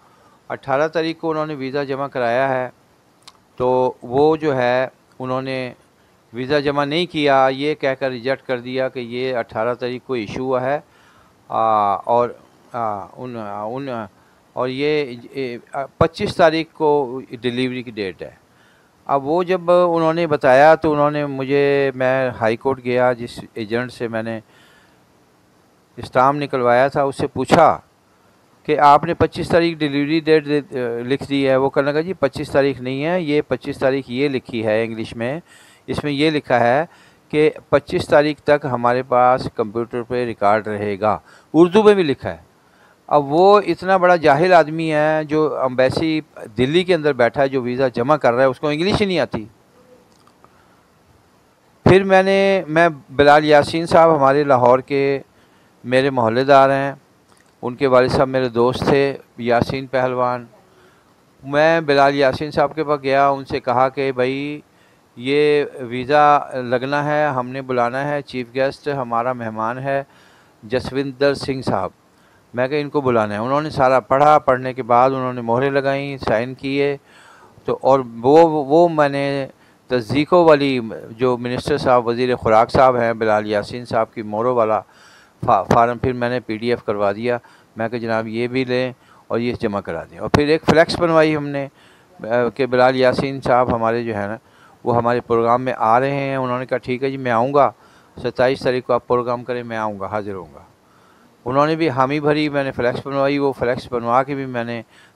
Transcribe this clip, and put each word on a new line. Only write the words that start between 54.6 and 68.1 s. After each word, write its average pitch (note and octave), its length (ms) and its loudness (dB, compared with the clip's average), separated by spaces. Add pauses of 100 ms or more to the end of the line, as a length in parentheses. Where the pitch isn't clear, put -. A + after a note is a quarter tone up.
के C#3 400 -2 (640)
मेरे C3 240 2
मोहल्लेदार C3+ 640 4
हैं, C3+ 300 -4 (640)
उनके B2 240 -2
वालिद B2+ 240 4
साहब C3+ 160 2
मेरे C3 220 -2
दोस्त A#2+ 420 0
थे C#3 200 2 (280)
यासीन A#2+ 480 -2
पहलवान। B2 600 -2 (1000)
मैं D#3 400 2
बिलाल C#3 300 4
यासीन C#3 360 0
साहब C#3+ 220 0
के D3+ 100 -2
पास D3 160 -2
गया, C#3 320 2
उनसे C3+ 280 -6
कहा B2+ 300 0
कि C3+ 220 -4
भाई C#3 520 -4 (540)
ये D3 540 0 (100)
वीज़ा C3+ 720 2
लगना B2+ 460 -2
है, D3+ 300 -2
हमने B2+ 300 -6
बुलाना B2+ 380 -2
है, D3 220 -4